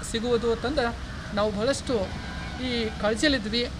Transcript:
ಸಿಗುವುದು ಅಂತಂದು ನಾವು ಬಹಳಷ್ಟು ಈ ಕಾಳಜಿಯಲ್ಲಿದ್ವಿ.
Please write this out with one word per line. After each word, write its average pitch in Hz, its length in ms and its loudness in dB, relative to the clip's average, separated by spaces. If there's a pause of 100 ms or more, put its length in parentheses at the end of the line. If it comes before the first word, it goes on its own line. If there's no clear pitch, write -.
(100)
ಸಿಗುವುದು 233 420 2
ಅಂತಂದು 240 420 0 (420)
ನಾವು 208 160 2
ಬಹಳಷ್ಟು 247 420 0 (680)
ಈ 240 200 0 (160)
ಕಾಳಜಿಯಲ್ಲಿದ್ವಿ. 233 800 2